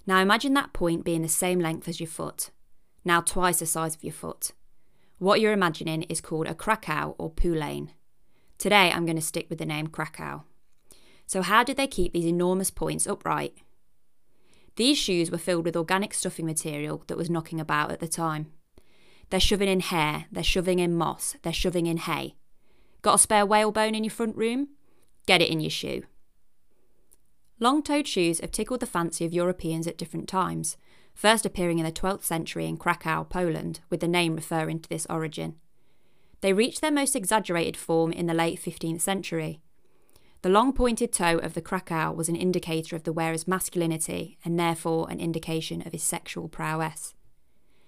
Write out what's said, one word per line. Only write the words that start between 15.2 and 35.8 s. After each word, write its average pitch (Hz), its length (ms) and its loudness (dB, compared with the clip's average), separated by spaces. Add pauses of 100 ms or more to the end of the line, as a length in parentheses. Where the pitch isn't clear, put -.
were 170 80 -4
filled 170 260 0
with 170 120 -2
organic 185 360 0
stuffing 175 320 -4
material 156 640 -4
that - 100 -8
was 170 140 -4
knocking 160 300 -4
about 156 320 0
at 156 80 -8
the 165 80 -6
time. 156 400 -4 (800)
They're 190 80 2
shoving 196 300 2
in 185 100 4
hair, 156 540 0
they're 175 100 -6
shoving 180 380 2
in 170 160 2
moss, - 460 -2
they're 165 100 -4
shoving 175 340 2
in 165 120 0
hay. 143 360 -4 (680)
Got 208 140 4
a 202 40 6
spare 208 280 6
whalebone 214 480 4
in 220 80 -2
your 220 80 -2
front 226 240 -4
room? 247 360 -2 (540)
Get 180 160 6
it - 100 4
in 160 100 0
your 156 100 -2
shoe. 131 320 -6 (1600)
Long-toed 294 480 2
shoes 170 320 2
have 175 100 -8
tickled 226 300 -2
the 247 60 -4
fancy 170 380 -2
of 165 80 -2
Europeans 170 540 0
at 165 120 -8
different 165 300 -8
times, 165 480 -2 (380)
first 214 320 4
appearing 175 320 0
in 160 60 0
the 160 80 -2
twelfth 196 320 -2
century 165 420 -4
in 165 100 -4
Krakow, 160 460 0
Poland, 165 560 -4 (100)
with 170 120 -2
the 170 80 -2
name 170 260 2
referring 160 460 -4
to - 80 -20
this 160 200 -6
origin. 160 460 -6 (880)